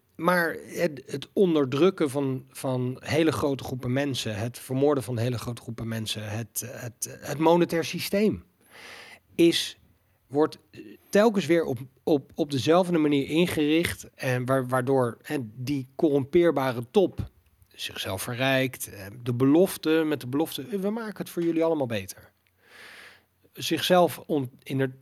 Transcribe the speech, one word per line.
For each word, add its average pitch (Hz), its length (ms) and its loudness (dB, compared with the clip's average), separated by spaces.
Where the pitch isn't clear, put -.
maar 170 400 0
het, 165 400 -4
het 143 260 -10
onderdrukken 160 800 2
van, 131 400 -4
van 127 540 -4
hele 160 280 2
grote 139 320 -2
groepen 123 280 -4
mensen, 127 440 -2
het 117 220 -6
vermoorden 135 460 2
van 123 140 -6
hele 120 200 -2
grote 120 240 -8
groepen 113 260 -10
mensen, 110 420 -6
het, 110 320 -8
het, - 460 -12
het 143 180 -8
monetair 165 460 4
systeem 175 600 -2
is, - 440 2
wordt 147 320 0
telkens 202 360 4
weer 160 180 2
op, 139 140 -4
op, 147 320 2
op 151 160 -2
dezelfde 165 480 2
manier 147 300 2
ingericht 160 840 0
en 127 300 -2
waar-, 131 240 0
waardoor, 127 540 0
hè, 151 140 -6
die 131 420 -6
corrumpeerbare 139 960 2
top - 400 0
zichzelf - 480 -8
verrijkt, 131 680 0
eh, 101 140 -14
de 120 120 -2
belofte, 156 720 4
met 147 140 -2
de 123 60 -12
belofte, 143 440 -4
"Eh, 208 80 -4
we 190 120 -2
maken 220 280 -8
het 175 120 -8
voor 175 120 -4
jullie 165 220 0
allemaal 160 220 0
beter." 104 420 -8
Zichzelf 165 760 2
on-, 135 240 -2
in 135 180 -4
er, 131 220 -2